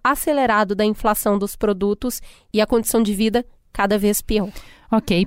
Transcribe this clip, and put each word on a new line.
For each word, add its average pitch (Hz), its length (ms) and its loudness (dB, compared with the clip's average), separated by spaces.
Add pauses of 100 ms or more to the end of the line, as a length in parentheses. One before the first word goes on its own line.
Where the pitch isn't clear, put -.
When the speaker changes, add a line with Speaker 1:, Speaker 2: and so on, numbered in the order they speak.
Speaker 1:
acelerado 247 680 0
da 208 100 0
inflação 208 540 0
dos 196 180 -4
produtos 208 640 -2 (320)
e 214 80 0
a 214 60 2
condição 233 360 2
de 208 120 0
vida 220 300 0 (280)
cada 202 260 0
vez 202 220 0
pior. 202 320 -2 (400)
Speaker 2:
Ok, 202 340 2